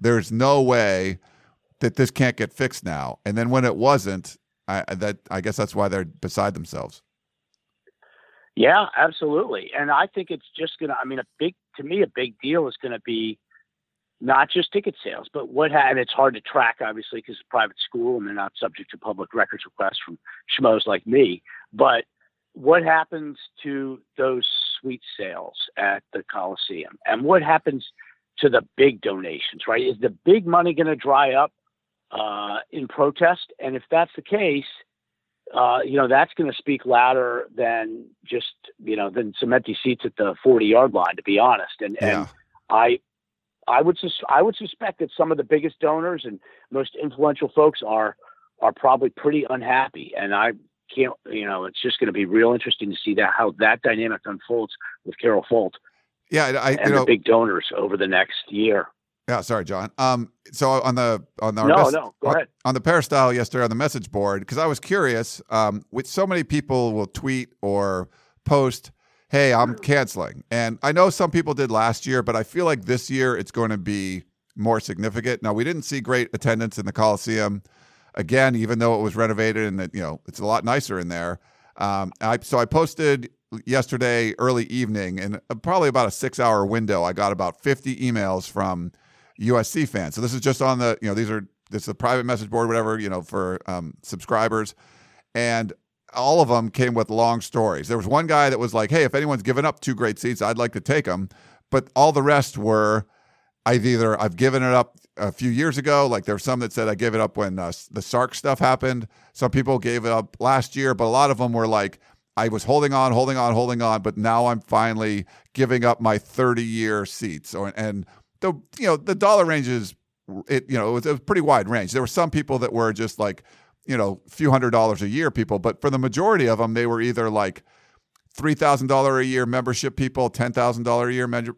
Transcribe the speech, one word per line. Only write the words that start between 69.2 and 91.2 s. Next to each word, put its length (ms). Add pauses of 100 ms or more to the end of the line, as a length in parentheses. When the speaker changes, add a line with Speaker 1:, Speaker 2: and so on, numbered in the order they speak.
Speaker 1:
"Hey, 240
I'm 220
canceling." 760
And 320
I 80
know 180
some 220
people 220
did 180
last 340
year, 180
but 120
I 80
feel 220
like 200
this 240
year 280
it's 140
going 200
to 60
be 460 (320)
more 240
significant. 640
Now, 100
we 100
didn't 200
see 180
great 320
attendance 440
in 80
the 60
Coliseum 680 (540)
again, 400
even 240
though 200
it 40
was 120
renovated 520
and 120
it, 140
you 80
know, 260
it's 120
a 60
lot 200
nicer 340
in 100
there. 300 (360)
Um, 360 (100)
I, 200
so 160
I 80
posted 640 (360)
yesterday 720
early 260
evening, 540
in, 160 (140)
uh, 120
probably 280
about 180
a 40
six-hour 540
window, 380
I 100
got 180
about 300
fifty 360
emails 520
from 420 (460)
U 220
S 100
C 160
fans. 300
So 60
this 120
is 80
just 200
on 180
the, 220
you 60
know, 60
these 160